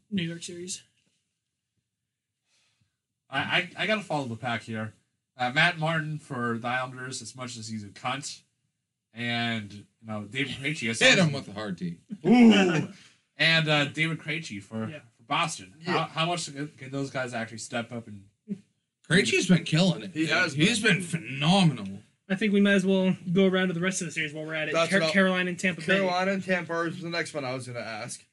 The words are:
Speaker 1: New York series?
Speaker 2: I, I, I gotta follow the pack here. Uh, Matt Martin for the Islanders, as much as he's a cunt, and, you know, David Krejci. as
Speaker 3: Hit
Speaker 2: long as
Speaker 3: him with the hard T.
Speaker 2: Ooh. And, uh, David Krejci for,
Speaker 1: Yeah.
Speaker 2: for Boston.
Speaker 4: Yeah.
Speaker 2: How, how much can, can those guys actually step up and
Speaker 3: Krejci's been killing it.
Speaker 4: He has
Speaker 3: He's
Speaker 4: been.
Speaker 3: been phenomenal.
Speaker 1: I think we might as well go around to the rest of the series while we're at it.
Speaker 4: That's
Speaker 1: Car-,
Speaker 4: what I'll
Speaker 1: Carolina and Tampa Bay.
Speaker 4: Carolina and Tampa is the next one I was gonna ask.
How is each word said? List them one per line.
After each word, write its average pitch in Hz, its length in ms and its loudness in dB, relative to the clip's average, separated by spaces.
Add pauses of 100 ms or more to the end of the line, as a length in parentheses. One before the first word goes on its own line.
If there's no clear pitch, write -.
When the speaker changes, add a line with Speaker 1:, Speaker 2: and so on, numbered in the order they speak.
(100)
Speaker 1:
New 196 120 -2
York 170 220 -6
series? 180 380 -12 (2500)
Speaker 2:
I, 135 80 -2
I, 170 400 -2
I 170 80 -4
gotta 208 160 -2
follow 147 240 -4
the 113 100 -8
pack 117 260 -6
here. 110 320 -8 (420)
Uh, 123 140 -2
Matt 165 280 2
Martin 156 400 -2
for 120 420 -4
the 120 80 -6
Islanders, 127 540 -6
as 110 120 -16
much 120 220 -12
as 110 120 -12
he's 110 160 -8
a 98 40 -14
cunt, 127 520 -8 (760)
and, 117 580 -4
you 101 120 -16 (220)
know, 107 180 -6
David 123 320 -6
Krejci. 135 340 -6
as 117 100 -4
Speaker 3:
Hit 247 180 6
Speaker 2:
long - 0 -
as 185 80 6
Speaker 3:
him 147 60 0
with 135 140 -8
the 104 60 -16
hard 104 260 -8
T. 85 180 -6 (300)
Speaker 2:
Ooh. 196 640 8 (500)
And, 160 300 4
uh, 147 180 4
David 156 320 -2
Krejci 147 440 -8
for, 110 260 -8
Speaker 1:
Yeah. 147 100 -12 (180)
Speaker 2:
for - 100 -20
Boston. 156 540 -4
Speaker 4:
Yeah. 165 120 -4
Speaker 2:
How, 156 280 -2
how 160 60 2
much 170 260 -4
can, 143 240 -8
can 131 140 -14
those 139 200 -6
guys 127 220 -6
actually 113 260 -8
step 117 340 -8
up 117 140 -10
and 101 180 -16 (840)
Speaker 3:
Krejci's 240 380 2
been 185 160 4
killing 170 380 2
it. 190 120 -12
Speaker 4:
He 160 120 0
has 165 280 2
Speaker 3:
He's 220 260 2
Speaker 4:
been. 214 180 4
Speaker 3:
been 190 40 -4
phenomenal. 147 840 2 (440)
Speaker 1:
I 190 60 0
think 208 160 0
we 202 80 4
might 202 140 6
as 185 120 2
well 190 300 2 (160)
go 190 140 4
around 185 220 2
to 185 60 -4
the 170 60 -4
rest 190 200 -2
of 180 60 -6
the 147 60 -10
series 156 200 -6
while 156 140 -10
we're 156 80 -8
at 156 140 -4
it. 156 60 -4
Speaker 4:
That's 165 160 2
Speaker 1:
Car-, 196 100 6
Speaker 4:
what 165 80 8
I'll 156 40 0
Speaker 1:
Carolina 185 380 6
and 175 80 -4
Tampa 180 220 0
Bay. 160 60 -6
Speaker 4:
Carolina 185 460 4
and 190 120 -2
Tampa 170 380 0
is 170 200 -2
the 170 80 -6
next 165 240 -4
one 143 100 -4
I 127 80 -4
was 127 140 -6
gonna 120 140 -10
ask. 113 520 -10